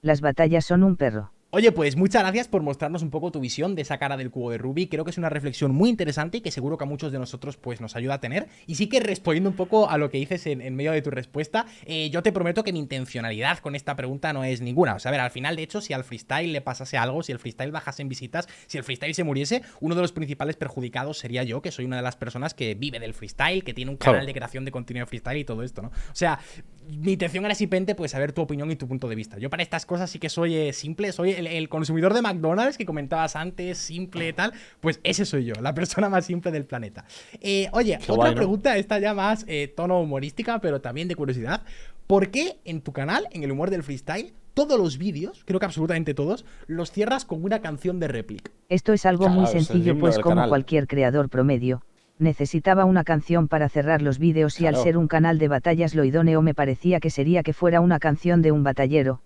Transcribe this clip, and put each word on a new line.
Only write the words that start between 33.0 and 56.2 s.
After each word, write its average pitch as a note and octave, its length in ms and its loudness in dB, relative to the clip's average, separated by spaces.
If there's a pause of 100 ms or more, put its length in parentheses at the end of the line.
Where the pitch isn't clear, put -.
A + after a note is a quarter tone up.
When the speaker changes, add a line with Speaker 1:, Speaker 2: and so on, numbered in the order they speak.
Speaker 2:
antes, F3+ 400 -8
simple, E3+ 560 -8
tal, F#3+ 180 -2 (300)
pues D#3 220 -2
ese F#3+ 200 0
soy C#3 220 -2
yo, A#2 160 -6
la C3+ 140 -2
persona F3+ 340 0
más F#3 160 2
simple F3 260 -4
del D3 140 -4
planeta. A#2 400 -12 (340)
Eh, G3 340 0
oye, G#3+ 300 2
Speaker 3:
Qué - 80 -4
Speaker 2:
otra G#3+ 40 4
Speaker 3:
guay, A#3+ 160 6
¿no? - 60 0
Speaker 2:
pregunta, G#3 380 2
esta G#3 240 0
ya G3+ 140 0
más, G#3 340 0
eh, D3 260 -2
tono F3+ 280 2
humorística, D3+ 580 -4
pero C#3+ 220 0
también C#3 260 -6
de F3+ 80 -4
curiosidad. C3 460 -2 (460)
¿Por G3 240 4
qué D4 340 -2
en D#3+ 160 -8
tu C#3+ 100 -10
canal, D#3 400 -2
en E3 120 -8
el C#3 80 -2
humor D3 180 -2
del F3+ 140 -2
freestyle, D3 500 -8 (220)
todos C#4+ 240 4
los E3 180 0
vídeos, F3 480 -6
creo F#3+ 140 0
que G#3 80 0
absolutamente E3 480 -2
todos, D#3+ 280 -2 (240)
los E3 240 -6
cierras A#3 320 0
con D#3+ 200 -6
una G#3 180 0
canción E3 380 -4
de E3 100 -2
réplica? - 420 -8 (160)
Speaker 1:
Esto F3+ 260 2
es G#3 120 2
algo F#3 200 6
Speaker 3:
Claro, F#3 160 6
Speaker 1:
muy - 60 8
Speaker 3:
es - 80 2
el E3 100 6
Speaker 1:
sencillo, F3 260 4
Speaker 3:
himno D3 100 4
Speaker 1:
pues E3 140 6
Speaker 3:
del - 80 2
Speaker 1:
como E3+ 140 6
Speaker 3:
canal. A#2+ 120 4
Speaker 1:
cualquier C#3 380 4
creador C#3 420 4
promedio, B2+ 540 2 (340)
necesitaba E3 640 4
una F#3 220 6
canción E3 420 2
para D3+ 220 2
cerrar D3+ 320 2
los C#3 180 2
vídeos D#3 400 4
y E3+ 80 4
al D3+ 60 4
Speaker 3:
Claro. C3 100 4
Speaker 1:
ser E3 140 4
un E3 100 4
canal E3 320 4
de D3+ 80 4
batallas D#3+ 480 2
lo D#3 80 4
idóneo D#3+ 380 4